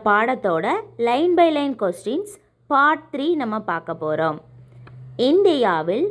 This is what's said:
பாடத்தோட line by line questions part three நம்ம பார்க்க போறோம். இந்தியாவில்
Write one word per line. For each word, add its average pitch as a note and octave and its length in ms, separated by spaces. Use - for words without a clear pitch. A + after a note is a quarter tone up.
பாடத்தோட G#3 580
line D4 320
by F4 160
line C#4+ 280
questions G#3 500
part D4 280
three C#4+ 180
நம்ம A3 180
பார்க்க E3 320
போறோம். D#3 380
இந்தியாவில் C4 840